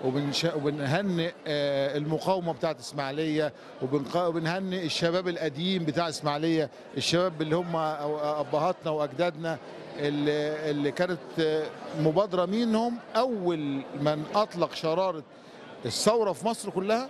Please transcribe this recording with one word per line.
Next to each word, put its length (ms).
وبنش-، 500
وبنهنئ، 760
آه، 500
المقاومة 560
بتاعت 260
إسماعيلية 760
وبنق-، 360
وبنهنئ 680
الشباب 420
القديم 580
بتاع 240
إسماعيلية، 600
الشباب 440
اللي 140
هم 200
أو-، 440
أبهاتنا 720
وأجدادنا 640
اللي، 720
اللي 200
كانت، 280
آه، 240
مبادرة 460
منهم 520
أول 440
من 220
أطلق 380
شرارة 500
الثورة 460
في 160
مصر 220
كلها 400